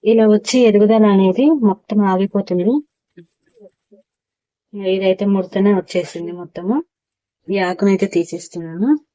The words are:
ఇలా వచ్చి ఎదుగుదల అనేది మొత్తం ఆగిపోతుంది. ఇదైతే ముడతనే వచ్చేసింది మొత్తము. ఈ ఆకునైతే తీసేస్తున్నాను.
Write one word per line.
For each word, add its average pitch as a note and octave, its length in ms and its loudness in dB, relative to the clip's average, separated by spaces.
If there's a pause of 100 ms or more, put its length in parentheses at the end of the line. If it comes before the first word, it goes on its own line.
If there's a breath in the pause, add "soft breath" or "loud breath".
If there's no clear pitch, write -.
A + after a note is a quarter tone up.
(120)
ఇలా A3 140 4 (100)
వచ్చి G#3 220 -2 (100)
ఎదుగుదల G#3+ 380 4 (100)
అనేది F#3+ 300 2 (240)
మొత్తం G3+ 280 -4 (140)
ఆగిపోతుంది. G3 600 -2 (2250)
ఇదైతే F#3+ 380 -2
ముడతనే F#3+ 460 0
వచ్చేసింది E3+ 600 -8
మొత్తము. F3 360 -6 (800)
ఈ G3 40 -2 (100)
ఆకునైతే F#3+ 480 0
తీసేస్తున్నాను. E3+ 760 -6 (260)